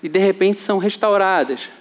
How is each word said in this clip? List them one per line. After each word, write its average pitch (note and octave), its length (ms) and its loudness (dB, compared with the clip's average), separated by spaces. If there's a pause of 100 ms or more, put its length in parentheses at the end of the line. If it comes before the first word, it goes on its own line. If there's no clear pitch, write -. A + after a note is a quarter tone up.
e F3 40 -6
de D#3+ 120 0
repente G3 400 2
são G3+ 180 -2
restauradas. F#3+ 1040 0